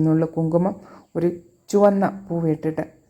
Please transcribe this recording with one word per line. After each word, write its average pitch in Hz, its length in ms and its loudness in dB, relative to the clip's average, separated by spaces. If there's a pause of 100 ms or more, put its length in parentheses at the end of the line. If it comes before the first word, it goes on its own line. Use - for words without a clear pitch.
നുള്ളു 160 320 2
കുങ്കുമം, 170 400 0 (400)
ഒരു 170 120 -2 (420)
ചുവന്ന 202 360 4 (220)
പൂവിട്ടിട്ട് 160 560 -2 (260)